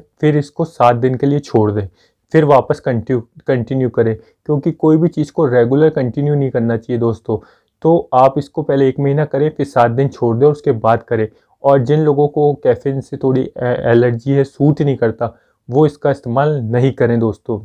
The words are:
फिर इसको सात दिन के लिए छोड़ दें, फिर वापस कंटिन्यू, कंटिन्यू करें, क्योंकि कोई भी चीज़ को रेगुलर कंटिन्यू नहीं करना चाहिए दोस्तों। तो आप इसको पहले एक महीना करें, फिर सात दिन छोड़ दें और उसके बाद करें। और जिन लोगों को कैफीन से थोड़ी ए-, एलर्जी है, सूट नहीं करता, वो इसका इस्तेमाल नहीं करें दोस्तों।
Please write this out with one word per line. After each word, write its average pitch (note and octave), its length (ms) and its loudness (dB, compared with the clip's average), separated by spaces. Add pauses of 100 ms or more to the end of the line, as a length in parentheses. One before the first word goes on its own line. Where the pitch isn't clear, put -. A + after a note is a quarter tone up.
(220)
फिर D3+ 160 2
इसको D3 280 -6
सात A#2+ 320 2
दिन B2+ 180 -2
के B2+ 100 -4
लिए C#3+ 160 0
छोड़ G#2+ 300 0
दें, G2+ 160 -4 (460)
फिर D#3 120 4
वापस C#3+ 340 2
कंटिन्यू, B2 420 -4 (260)
कंटिन्यू B2+ 420 -2
करें, A2+ 260 0
क्योंकि - 580 -6
कोई D#3 240 2
भी E3+ 120 2
चीज़ D3+ 220 -6
को E3 160 -2
रेगुलर B2 440 2
कंटिन्यू C#3+ 440 -2
नहीं C#3 140 -2
करना A#2 280 -2
चाहिए A#2 220 -6
दोस्तों। A2+ 380 -4 (440)
तो E3 340 0
आप C3+ 220 4
इसको D3 260 -8
पहले C3+ 240 2
एक C3 120 -2
महीना C#3+ 260 0
करें, D3 240 -2
फिर D3 160 -6
सात B2 260 2
दिन B2 180 0
छोड़ A#2 280 -2
दें C3 80 2
और D3+ 60 6
उसके D3 220 -4
बाद A2+ 300 0
करें। A2 240 -2 (360)
और C#3 160 4
जिन C#3+ 200 0
लोगों D3 300 0
को D3 260 0
कैफीन C3+ 460 -2
से - 160 -12
थोड़ी C3 240 0
ए-, - 420 -6
एलर्जी A#2+ 480 0
है, C#3 120 2
सूट C#3+ 380 0
नहीं C#3 160 0
करता, A2+ 360 -4 (360)
वो C#3+ 160 2
इसका C#3+ 260 -2
इस्तेमाल C3+ 520 -2
नहीं B2 300 0
करें A#2 260 0
दोस्तों। A2 460 -4